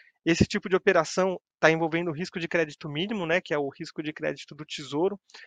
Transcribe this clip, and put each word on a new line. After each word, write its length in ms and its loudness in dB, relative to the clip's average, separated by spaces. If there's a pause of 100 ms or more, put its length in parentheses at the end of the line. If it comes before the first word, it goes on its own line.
(260)
esse 200 4
tipo 240 -6
de 80 2
operação 600 2 (220)
tá 100 8
envolvendo 440 2
risco 260 -6
de 80 -4
crédito 400 -2
mínimo, 380 -4
né, 160 2
que 120 -4
é 40 0
o 120 -2
risco 320 -12
de 120 -6
crédito 420 -6
do 100 -14
Tesouro. 540 -2 (280)